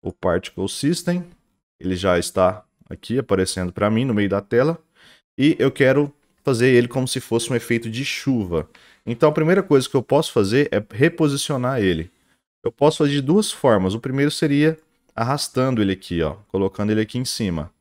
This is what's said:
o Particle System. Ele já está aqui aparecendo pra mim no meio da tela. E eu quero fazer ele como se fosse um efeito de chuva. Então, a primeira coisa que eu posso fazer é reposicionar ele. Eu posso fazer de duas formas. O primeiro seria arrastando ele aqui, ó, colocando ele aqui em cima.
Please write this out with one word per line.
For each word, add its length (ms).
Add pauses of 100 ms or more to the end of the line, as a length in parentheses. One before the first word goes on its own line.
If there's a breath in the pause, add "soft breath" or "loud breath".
o 100
Particle 560
System. 580 (540)
Ele 160
já 240
está 460 (240)
aqui 280
aparecendo 540
pra 180
mim 140
no 100
meio 140
da 140
tela. 360 (600 soft breath)
E 200
eu 140
quero 420 (300)
fazer 260
ele 200
como 180
se 140
fosse 300
um 40
efeito 340
de 140
chuva. 680 (360 soft breath)
Então, 240
a 40
primeira 300
coisa 260
que 60
eu 80
posso 300
fazer 360
é 140 (100)
reposicionar 880
ele. 300 (500)
Eu 120
posso 240
fazer 140
de 100
duas 320
formas. 400
O 80
primeiro 300
seria 460 (380)
arrastando 680
ele 120
aqui, 280
ó, 140 (140)
colocando 420
ele 100
aqui 160
em 80
cima. 560